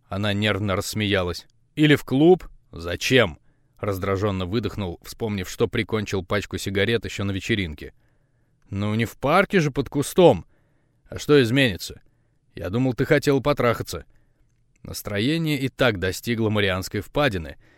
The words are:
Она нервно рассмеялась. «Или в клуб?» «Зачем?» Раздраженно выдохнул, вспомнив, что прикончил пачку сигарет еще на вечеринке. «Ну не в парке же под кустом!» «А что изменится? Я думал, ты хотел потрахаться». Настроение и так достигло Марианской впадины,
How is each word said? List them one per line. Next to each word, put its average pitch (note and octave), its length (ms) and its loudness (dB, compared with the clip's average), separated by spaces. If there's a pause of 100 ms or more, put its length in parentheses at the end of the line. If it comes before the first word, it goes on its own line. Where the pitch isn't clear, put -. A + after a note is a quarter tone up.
Она G2+ 240 -2
нервно G2+ 420 0
рассмеялась. G2 720 -2 (280)
«Или D3+ 200 6
в - 80 0
клуб?» D#3+ 460 4 (220)
«Зачем?» F2 680 0 (400)
Раздраженно G2 680 -2
выдохнул, G2 580 -4
вспомнив, G#2 460 -6
что - 180 -2
прикончил G#2 560 -4
пачку G2+ 340 -4
сигарет G2+ 480 0
еще G2+ 180 -8
на G2+ 80 -2
вечеринке. F#2+ 600 -4 (760)
«Ну G#2 260 -4
не A#2 100 0
в - 120 -10
парке F3+ 420 2
же D3 120 0
под C3+ 180 -6
кустом!» C#3+ 560 4 (640)
«А - 80 -12
что D3 240 4
изменится? A#2+ 600 0 (540)
Я F2+ 140 -6
думал, B2 240 0
ты C3+ 120 0
хотел C#3 360 2
потрахаться». A#2+ 640 -2 (800)
Настроение C#3 720 -2
и C3 120 -2
так G#2+ 300 0
достигло G#2+ 500 -2
Марианской G2+ 520 -2
впадины, F#2 560 -2 (200)